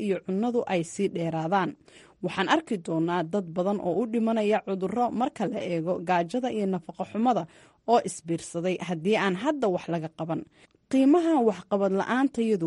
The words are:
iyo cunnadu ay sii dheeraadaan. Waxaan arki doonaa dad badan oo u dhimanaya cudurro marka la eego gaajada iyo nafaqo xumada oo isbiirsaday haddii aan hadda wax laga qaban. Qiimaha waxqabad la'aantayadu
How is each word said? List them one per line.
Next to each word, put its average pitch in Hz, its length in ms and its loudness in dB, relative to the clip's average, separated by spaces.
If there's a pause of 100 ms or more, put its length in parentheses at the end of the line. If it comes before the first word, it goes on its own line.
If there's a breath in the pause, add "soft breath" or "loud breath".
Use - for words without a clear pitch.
iyo 196 160 0 (100)
cunnadu 226 400 0
ay 180 180 0
sii 196 240 -2
dheeraadaan. 165 680 -2 (460 loud breath)
Waxaan 185 260 -2
arki 214 300 2
doonaa 165 440 0
dad 180 300 -2
badan 185 280 0
oo 175 200 0
u 240 60 0
dhimanaya 220 580 2
cudurro 196 460 -2
marka 233 360 -2
la 208 140 -4
eego 175 400 -2
gaajada 180 500 0
iyo 214 160 -2
nafaqo 190 380 -4
xumada 214 420 0 (400 soft breath)
oo 233 180 6
isbiirsaday 170 760 -4
haddii 175 360 0
aan 185 200 0
hadda 254 320 0
wax 180 200 0
laga 165 200 -4
qaban. 165 340 -6 (480 soft breath)
Qiimaha 320 440 6 (100)
waxqabad 196 480 0
la'aantayadu 220 760 0